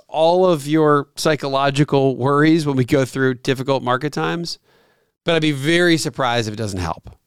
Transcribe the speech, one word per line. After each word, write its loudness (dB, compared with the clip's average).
all 2
of 0
your 2
psychological 0
worries 2
when -2
we 0
go 2
through -2
difficult -4
market -2
times, -6
but 0
I'd 0
be 0
very 2
surprised -2
if -8
it -14
doesn't -6
help. -8